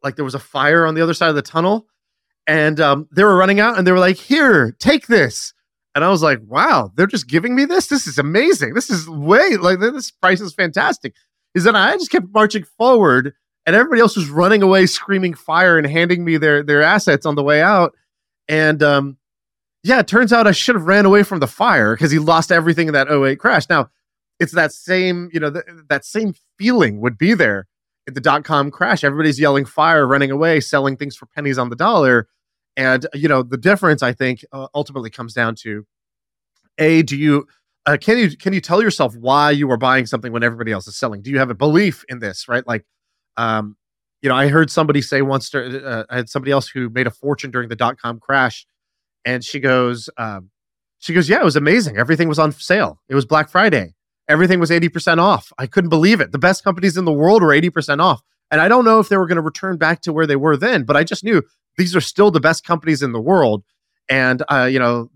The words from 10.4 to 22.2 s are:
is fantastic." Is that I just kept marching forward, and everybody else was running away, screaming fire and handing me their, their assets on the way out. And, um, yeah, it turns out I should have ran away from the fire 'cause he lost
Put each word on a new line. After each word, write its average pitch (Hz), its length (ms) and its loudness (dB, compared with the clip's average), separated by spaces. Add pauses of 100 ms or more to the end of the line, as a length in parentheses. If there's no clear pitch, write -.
is 190 140 -12
fantastic." 185 600 -4 (400)
Is 175 100 0
that 214 120 4
I 208 220 2
just 330 120 -10
kept 196 220 -2
marching 214 320 0
forward, 170 680 2 (320)
and 165 100 2
everybody 254 240 2
else 226 160 4
was 156 140 -6
running 185 320 2
away, 190 240 4
screaming 185 480 -4
fire 170 420 2
and 151 100 2
handing 170 380 -2
me 160 140 0
their, 147 240 2
their 147 200 2
assets 165 440 2
on 147 80 -2
the 147 80 -2
way 147 180 2
out. 180 340 2 (540)
And, 151 340 0
um, 139 360 0 (640)
yeah, 240 180 2
it - 80 -2
turns 226 240 2
out 233 140 4
I 202 60 6
should 240 220 0
have 165 120 -4
ran 196 200 4
away 202 160 6
from 190 160 -2
the 143 80 0
fire 120 500 0
'cause 151 140 0
he 156 80 2
lost 160 340 2